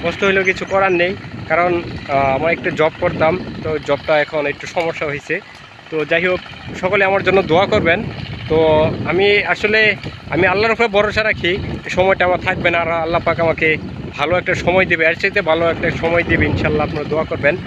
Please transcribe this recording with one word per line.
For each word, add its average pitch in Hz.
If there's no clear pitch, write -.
কষ্ট 170
হইলেও 190
কিছু 185
করার 190
নেই, 180
কারণ, 175
আহ, -
আমার 139
একটা 175
জব 156
করতাম, 170
তো 156
জবটা 143
এখন 147
একটু 139
সমস্যা 165
হয়েছে। 147
তো 156
যাই 165
হোক, 180
সকলে 190
আমার 190
জন্য 185
দোয়া 170
করবেন। 196
তো 156
আমি 196
আসলে, 208
আমি 175
আল্লাহর 208
উপরে 233
ভরসা 208
রাখি, 185
এই -
সময়টা 185
আমার 180
থাকবে 175
না, 170
আর 165
আল্লাহ 165
পাক 165
আমাকে 160
ভালো 156
একটা 175
সময় 180
দেবে, 165
এর 165
চাইতে 196
ভালো 165
একটা 165
সময় 165
দেবে 165
ইনশাল্লাহ। 151
আপনারা 151
দোয়া 151
করবেন 147